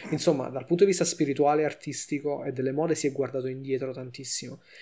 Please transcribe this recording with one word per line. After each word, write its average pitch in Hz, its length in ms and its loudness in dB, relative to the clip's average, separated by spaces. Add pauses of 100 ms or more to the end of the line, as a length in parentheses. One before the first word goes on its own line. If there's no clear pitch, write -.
(120)
Insomma, 151 380 4
dal 127 160 -8
punto 175 180 2
di 196 80 8
vista 175 120 2
spirituale 147 600 2
e - 20 0
artistico 143 760 -4
e 143 80 -4
delle 131 200 -2
mode 156 220 0
si 151 140 0
è 131 40 0
guardato 131 360 -2
indietro 131 440 -4
tantissimo, 127 720 -8 (200)